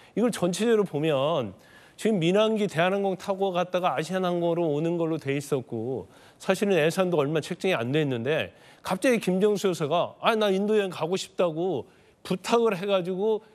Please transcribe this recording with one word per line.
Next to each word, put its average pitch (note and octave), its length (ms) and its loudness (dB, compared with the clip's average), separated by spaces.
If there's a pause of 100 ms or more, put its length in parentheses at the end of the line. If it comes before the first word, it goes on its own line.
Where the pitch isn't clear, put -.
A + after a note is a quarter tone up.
(160)
이걸 A3 160 2
전체적으로 G#3 520 2
보면 C#3+ 680 0 (420)
지금 G#3+ 220 2
민항기 G#3 480 4
대한항공 F#3+ 500 0
타고 G3 360 -4
갔다가 F3 440 0
아시아나항공으로 E3+ 720 0
오는 E3 300 0
걸로 D#3+ 200 -2
돼 C#3 180 -4
있었고 B2+ 720 -6 (300)
사실은 G3 380 0
예산도 E3+ 400 2
얼마 D3+ 240 0
책정이 F#3 340 -2
안 A#2+ 180 -2
돼 D#3 100 2
있는데 B2+ 500 -2 (300)
갑자기 A#3 380 0
김정수 F#3+ 480 0
여사가 D#3 520 -2
"아, G#3+ 140 2
나 G#3+ 160 2
인도 G#3 260 2
여행 G3 140 0
가고 E3 260 -4
싶다"고 E3+ 680 -2 (380)
부탁을 A3+ 520 0
해가지고 G3 640 -2 (120)